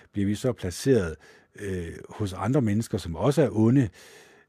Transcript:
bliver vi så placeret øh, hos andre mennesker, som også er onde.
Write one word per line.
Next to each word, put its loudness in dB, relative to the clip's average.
bliver -2
vi 0
så -2
placeret 0
øh, -6
hos -6
andre 0
mennesker, 0
som -6
også 2
er 4
onde. 4